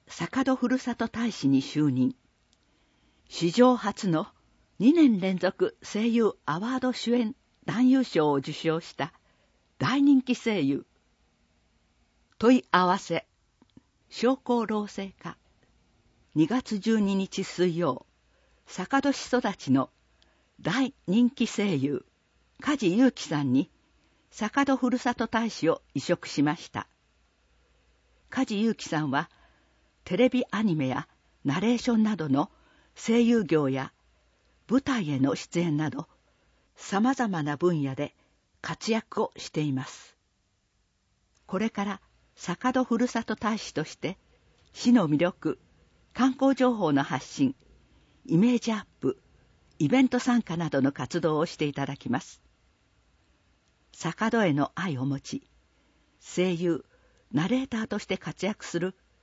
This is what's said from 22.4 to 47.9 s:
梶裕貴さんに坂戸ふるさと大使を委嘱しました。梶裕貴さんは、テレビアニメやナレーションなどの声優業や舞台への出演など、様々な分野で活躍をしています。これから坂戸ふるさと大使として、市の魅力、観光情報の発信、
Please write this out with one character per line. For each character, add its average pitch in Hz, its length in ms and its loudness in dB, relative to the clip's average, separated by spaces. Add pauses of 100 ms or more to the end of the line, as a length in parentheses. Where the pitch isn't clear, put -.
梶 247 340 0
裕 247 160 6
貴 - 160 -14
さ 147 140 -2
ん 131 140 0
に 135 160 2 (600)
坂 269 360 -2
戸 269 100 2
ふ 254 140 0
る 247 80 -2
さ 240 160 -2
と 226 120 -4
大 226 220 -2
使 160 220 0
を - 100 0 (140)
委 139 60 -2
嘱 - 280 -4
し - 140 -2
ま 147 120 2
し - 160 -18
た。 - 160 -8 (1400)
梶 226 320 -2
裕 220 140 2
貴 - 120 -14
さ 156 140 -2
ん 151 100 -2
は、 143 200 -4 (720)
テ 185 140 -4
レ 247 100 6
ビ 247 220 0
ア 202 120 -2
ニ 190 140 2
メ 139 120 0
や 131 200 -4 (380)
ナ 139 140 0
レ 233 160 2
ー - 20 -2
シ 247 140 -2
ョ 226 40 2
ン 220 60 4
な 214 140 0
ど 156 120 -6
の 135 220 0 (440)
声 233 280 2
優 233 220 4
業 147 260 2
や 135 240 -4 (760)
舞 254 140 2
台 226 280 -2
へ 139 100 0
の 127 160 2
出 - 240 -4
演 165 160 0
な 151 140 -2
ど、 - 180 -10 (640)
様 226 420 0
々 190 280 -2
な 147 120 -4
分 170 260 0
野 135 120 -4
で 143 220 -8 (440)
活 - 300 -8
躍 220 320 -4
を - 140 -4
し - 120 -16
て - 120 -6
い 147 120 -2
ま 131 140 -4
す。 - 300 -20 (1300)
こ 185 120 -4
れ 220 120 -2
か 202 140 -6
ら 202 160 -8 (340)
坂 - 380 -4
戸 254 120 2
ふ 233 140 -2
る 247 80 2
さ 233 160 -4
と 220 140 -6
大 226 220 -4
使 - 140 -12
と 156 120 -4
し - 100 -16
て、 156 240 -8 (540)
市 240 200 2
の 208 160 6
魅 147 100 2
力、 170 420 -2 (520)
観 262 200 2
光 269 240 2
情 254 180 2
報 180 180 0
の 139 120 2
発 - 240 -6
信、 - 260 0 (720)